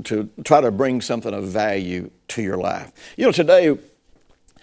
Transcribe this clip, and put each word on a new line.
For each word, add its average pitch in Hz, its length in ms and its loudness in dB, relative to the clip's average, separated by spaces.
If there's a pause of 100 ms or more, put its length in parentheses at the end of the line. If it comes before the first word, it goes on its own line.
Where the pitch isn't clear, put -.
to 107 260 -4 (140)
try 151 160 6
to 123 100 2
bring 127 300 -2
something 117 320 -6
of 101 160 -8
value 98 600 -4 (180)
to 113 140 -8
your 95 140 -4
life. - 360 -6 (240)
You 262 100 0
know, 226 60 6
today, 170 440 6 (880)